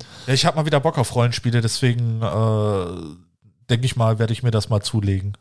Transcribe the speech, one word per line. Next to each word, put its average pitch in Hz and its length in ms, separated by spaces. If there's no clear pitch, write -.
Ja, 127 80
ich 131 100
hab 165 120
mal 156 100
wieder 151 140
Bock 160 180
auf 127 160
Rollenspiele, 120 480
deswegen, 117 580
äh, 104 680
denk 120 120
ich 127 140
mal, 113 220
werde 113 160
ich - 80
mir 123 80
das 110 180
mal 107 140
zulegen. 101 580